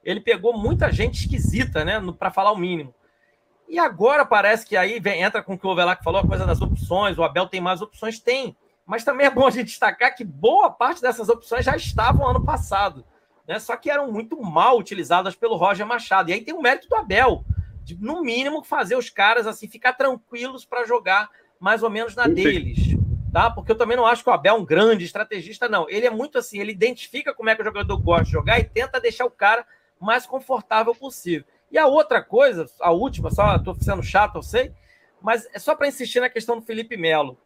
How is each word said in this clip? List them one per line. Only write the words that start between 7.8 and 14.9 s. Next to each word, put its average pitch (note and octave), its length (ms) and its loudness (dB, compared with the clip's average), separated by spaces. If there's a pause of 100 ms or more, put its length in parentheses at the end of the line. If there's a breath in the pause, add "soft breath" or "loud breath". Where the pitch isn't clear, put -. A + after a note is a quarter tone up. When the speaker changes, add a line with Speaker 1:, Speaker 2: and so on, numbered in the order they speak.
Speaker 1:
opções? A3 380 -10
Tem. B3 360 -4 (300)
Mas A3+ 180 -6
também C#4 240 2
é - 20 6
bom C4+ 160 4
a B3+ 60 6
gente A#3 160 -4
destacar A#3 480 0
que - 80 -14
boa G#3+ 480 2
parte C4 300 -2
dessas A#3 280 -2
opções A#3 340 -2
já C4 120 0
estavam C4 520 0
ano B3 160 0
passado, G3 640 -4 (420)
né? G3 120 -6
Só B3 160 -6
que - 160 -4
eram C#4+ 200 -2
muito A3+ 300 -8
mal G3 380 4
utilizadas F3+ 560 -2